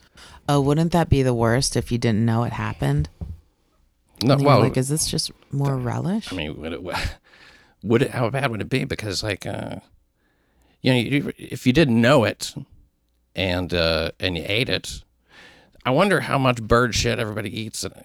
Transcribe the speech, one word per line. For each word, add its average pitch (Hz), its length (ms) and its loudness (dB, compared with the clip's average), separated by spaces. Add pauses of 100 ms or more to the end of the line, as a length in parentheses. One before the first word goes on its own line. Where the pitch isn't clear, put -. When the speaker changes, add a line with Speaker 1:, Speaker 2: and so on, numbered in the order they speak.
(480)
Speaker 1:
Oh, 143 120 4
wouldn't 151 320 2
that 165 160 2
be 139 140 4
the 127 120 2
worst 117 420 2
if 120 140 -2
you 120 80 -2
didn't 117 260 2
know 117 200 2
it 117 80 -4
happened? 135 560 -2 (1160)
Speaker 2:
No, 139 100 4
Speaker 1:
And 139 80 2
you 139 40 4
were 143 80 8
Speaker 2:
well, 107 80 6
Speaker 1:
like, - 140 2
"Is 131 120 0
this 151 220 -2
just - 200 -4 (200)
more 139 260 -2
relish?" 127 560 -4
Speaker 2:
I 92 40 -6
mean, 76 240 -6
would 80 120 -8
it, 82 100 -10
<laughs> - 1000 -10
would 117 180 4
it, - 80 -2
how 117 200 -2
bad 135 200 -2
would 107 100 -6
it 95 80 -8
be? 135 160 -2
Because, 104 380 -6
like, 104 240 -4
uh, - 300 -8 (1040)
you 131 120 2
know, 127 60 4
you, 139 400 -2
if - 280 -8
you 123 60 6
didn't 120 280 4
know 120 240 4
it - 300 -4 (800)
and, 90 380 -2
uh, 80 380 0 (100)
and 90 160 -2
you 76 100 -6
ate 107 220 -2
it, - 340 -6 (800)
I 123 60 0
wonder 165 300 2
how 127 180 -2
much 123 240 2
bird 117 320 2
shit 113 240 0
everybody 107 320 -4 (100)
eats. 110 240 -8 (200)